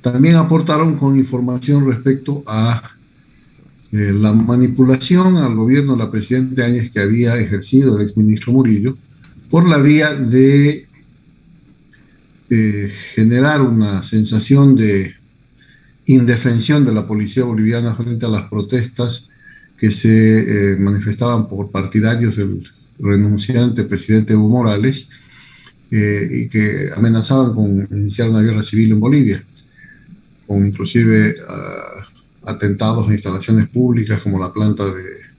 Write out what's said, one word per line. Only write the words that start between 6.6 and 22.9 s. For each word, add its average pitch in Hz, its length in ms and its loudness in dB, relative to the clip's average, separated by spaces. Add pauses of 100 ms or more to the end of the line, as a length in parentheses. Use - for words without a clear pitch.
Áñez 120 240 -2
que 107 100 -4
había 117 360 0
ejercido 110 600 0
el 104 60 0
exministro 107 500 0
Murillo 120 460 0 (500)
por 170 200 4
la 156 100 4
vía 151 360 4
de, 139 760 2 (1600)
eh, 104 420 -2 (220)
generar 127 480 2
una 107 400 0
sensación 113 720 2
de 101 400 0 (920)
indefensión 123 760 2
de 117 80 0
la 107 140 -2
policía 107 380 -4
boliviana 113 500 -2
frente 117 320 -6
a - 20 -4
las 107 200 -2
protestas 110 840 -6 (480)
que 107 120 2
se, 110 840 2
eh, 95 40 -2
manifestaban 104 720 -2
por 101 220 -10
partidarios 110 680 -2
del 95 260 -6 (360)